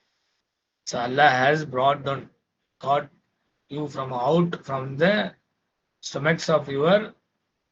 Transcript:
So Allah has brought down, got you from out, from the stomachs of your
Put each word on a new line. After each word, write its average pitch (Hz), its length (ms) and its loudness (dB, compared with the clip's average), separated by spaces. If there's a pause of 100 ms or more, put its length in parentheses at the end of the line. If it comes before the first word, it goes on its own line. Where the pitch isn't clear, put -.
(880)
So - 120 -8
Allah 131 320 4
has 139 340 2
brought 135 400 0
down, 139 160 -4 (600)
got 143 240 0 (680)
you 147 180 -6
from 135 240 -8
out, 160 520 0
from 135 320 -8
the 170 180 2 (880)
stomachs 156 440 -2
of 147 200 0
your 170 460 0 (580)